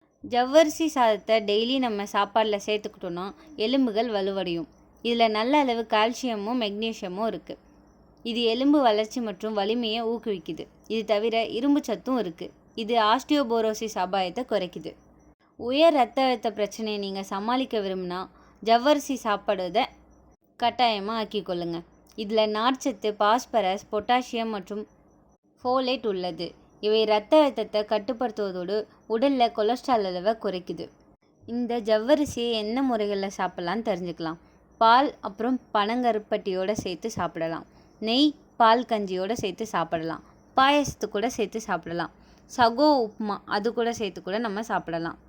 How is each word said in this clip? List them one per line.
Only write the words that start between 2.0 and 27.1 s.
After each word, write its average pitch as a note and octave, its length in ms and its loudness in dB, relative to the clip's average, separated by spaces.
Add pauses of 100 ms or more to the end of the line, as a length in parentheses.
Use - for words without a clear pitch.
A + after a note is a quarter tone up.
சாப்பாடுல G#3 540 0
சேர்த்துக்கிட்டோம்னா G3+ 640 -6 (320)
எலும்புகள் A#3 560 2
வலுவடையும். F#3+ 560 -2 (360)
இதுல A#3 240 4
நல்ல A#3+ 360 2
அளவு A#3 260 -2
கால்சியமும் A3+ 720 0
மெக்னீசியமும் G#3 680 -4
இருக்கு. - 260 -10 (680)
இது A#3 200 -2
எலும்பு C4+ 380 4
வளர்ச்சி A3 440 2
மற்றும் G#3+ 340 -6
வலிமையை A3 440 -2
ஊக்குவிக்குது. G#3+ 640 -6 (220)
இது A3 160 -2
தவிர A3 460 0
இரும்பு C#4+ 320 2
சத்தும் A#3+ 400 -2
இருக்கு. F3 260 -8 (280)
இது A3+ 260 -2
ஆஸ்டியோபோரோசிஸ் A3+ 1040 2
அபாயத்தை F#3+ 420 -2
குறைக்குது. F3+ 460 -4 (680)
உயர் D4 420 4
ரத்த C4 280 2
அழுத்த A#3+ 240 -2
பிரச்சனையை G#3+ 480 -4
நீங்க G3 220 -6 (120)
சமாளிக்க A#3+ 460 -2
விரும்பினா F#3 420 -4 (400)
ஜவ்வரிசி B3+ 600 2
சாப்பிடுறத G3+ 680 -2 (720)
கட்டாயமா A3+ 580 0
ஆக்கிக்கொள்ளுங்க. F3 600 -6 (400)
இதுல G#3+ 320 0
நார்ச்சத்து, A3+ 640 0
பாஸ்பரஸ், G#3 760 2
பொட்டாசியம் A3+ 680 -2
மற்றும் G3+ 260 -8 (840)
ஃபோலேட் C4 460 0
உள்ளது. F3+ 380 -4 (360)
இவை G#3+ 220 4
ரத்த G#3+ 340 2